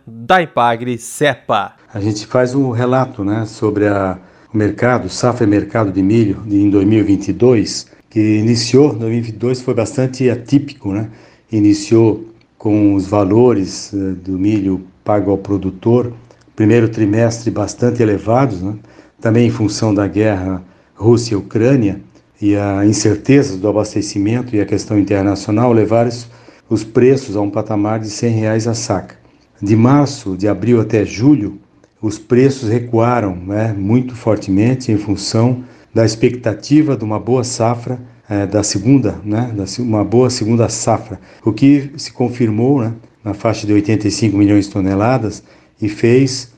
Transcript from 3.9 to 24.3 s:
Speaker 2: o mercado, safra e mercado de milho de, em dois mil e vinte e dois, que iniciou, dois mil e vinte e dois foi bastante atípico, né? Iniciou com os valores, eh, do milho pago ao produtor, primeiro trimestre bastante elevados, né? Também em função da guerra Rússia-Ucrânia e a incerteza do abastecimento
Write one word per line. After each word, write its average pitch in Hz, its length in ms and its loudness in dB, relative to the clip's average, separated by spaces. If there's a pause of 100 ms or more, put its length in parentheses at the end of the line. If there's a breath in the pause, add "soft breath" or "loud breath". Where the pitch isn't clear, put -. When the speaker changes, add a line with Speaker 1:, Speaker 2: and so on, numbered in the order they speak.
Speaker 2:
o - 20 -2
mercado, 104 540 0
safra 120 340 -2
e 104 60 4
mercado 104 420 0
de 95 120 0
milho 101 420 2
de, 101 160 0
em 101 80 4
dois 98 160 4
mil 107 140 4
e 104 40 4
vinte 98 260 0
e 92 40 0
dois, 117 540 0 (240 soft breath)
que 107 260 2
iniciou, 117 560 4
dois 113 160 -6
mil 117 80 -2
e 117 40 -2
vinte 113 120 -8
e 98 60 -16
dois 123 200 -2
foi 123 140 -4
bastante 127 560 -2
atípico, 110 640 -2
né? 113 160 -4 (420 loud breath)
Iniciou 107 760 2 (340)
com 104 340 2
os 92 140 -2
valores, 104 840 2
eh, 101 60 -6 (260)
do 95 140 -6
milho 95 480 0 (180)
pago 101 280 0
ao 95 80 2
produtor, 101 720 -2 (420 soft breath)
primeiro 110 340 4
trimestre 110 600 0
bastante 117 500 -2
elevados, 107 640 0
né? 101 100 -6 (480 loud breath)
Também 117 240 2
em 110 60 2
função 110 420 -2
da 101 140 0
guerra 95 560 -2 (320 soft breath)
Rússia-Ucrânia 113 1040 0 (400 soft breath)
e 104 140 2
a 101 280 -2
incerteza 107 760 2
do 101 80 0
abastecimento 107 880 -2